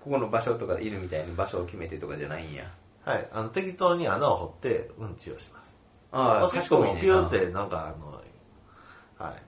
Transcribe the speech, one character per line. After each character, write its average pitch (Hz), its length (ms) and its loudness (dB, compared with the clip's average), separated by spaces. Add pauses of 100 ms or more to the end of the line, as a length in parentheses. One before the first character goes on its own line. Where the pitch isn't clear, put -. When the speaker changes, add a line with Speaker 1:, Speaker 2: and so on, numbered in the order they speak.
Speaker 1:
こ 143 60 -6
こ 139 80 2
の 113 100 0
場 113 140 2
所 120 140 0
と - 120 -4
か、 104 100 0
犬 107 220 -4
み 90 80 -6
た 82 100 -4
い 78 80 -4
に 85 80 -8
場 95 140 -2
所 95 120 -2
を 87 40 -2
決 87 120 -12
め 82 120 -8
て 78 100 -8
と - 80 -8
か 73 100 -8
じ 73 80 -6
ゃ - 40 -8
な 78 100 -6
い 82 80 -10
ん 73 80 -10
や。 69 160 -12 (340)
Speaker 2:
は 123 120 -2
い。 92 160 -6
あ 113 100 -4
の、 110 60 -4
適 185 260 -4
当 175 220 4
に 165 100 0
穴 120 240 2
を 98 60 4
掘 85 100 -4
っ - 140 -14
て、 - 380 0
う 110 60 -8
ん 85 120 -10
ち - 160 -14
を - 60 -12
し - 140 -20
ま - 120 -20
す。 - 40 -20 (440)
Speaker 1:
あ 123 280 6
あ、 185 40 6
Speaker 2:
お 180 40 6
し 175 100 0
っ 180 100 -2
こ 170 100 8
も - 60 8
Speaker 1:
賢 - 0 -
い - 20 4
ね - 60 2
ん - 20 0
な。 - 60 -4
Speaker 2:
ピ 190 60 4
ュ 185 180 8
ー - 20 0
っ - 40 -2 (160)
て、 87 60 -6
な 98 120 -2
ん 98 40 -8
か 80 200 -4
あ 80 100 -10
の、 76 240 -14 (1040)
は 151 60 -8
い。 - 160 -16